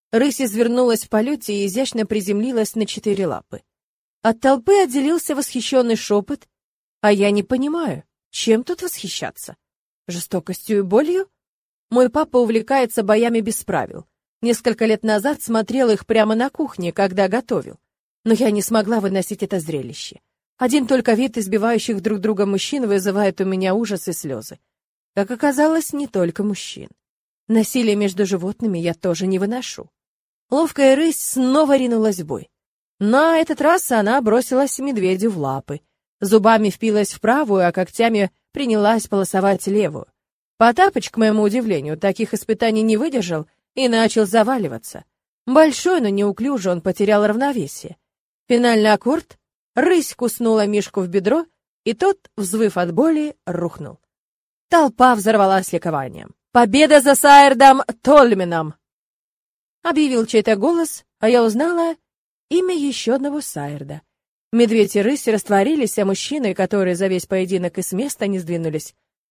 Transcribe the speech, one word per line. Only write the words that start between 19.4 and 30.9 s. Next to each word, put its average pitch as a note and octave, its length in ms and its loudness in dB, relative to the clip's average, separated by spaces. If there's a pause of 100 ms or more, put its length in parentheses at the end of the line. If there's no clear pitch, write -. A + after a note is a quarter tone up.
это F#3+ 160 -6
зрелище. D3+ 640 -10 (360)
Один B3+ 300 0
только B3 260 2
вид A#3+ 240 -2
избивающих A3 640 -2
друг G3 180 -4
друга G3+ 260 -2
мужчин G#3 420 -4
вызывает G3 540 -2
у F#3 40 0
меня F#3+ 280 -2
ужас G#3 340 -4
и F3 60 -6
слёзы. C3 460 -12 (540)
Как G3 160 -2
оказалось, D4 600 0
не C#4+ 160 -6
только F3+ 360 -4
мужчин. - 460 -8 (600)
Насилие A3 480 0
между G3+ 280 -2
животными F#3+ 540 -4
я E3+ 140 -2
тоже F3 340 -4
не F#3+ 120 -2
выношу. A#3 500 -8 (600)
Ловкая C#4 460 2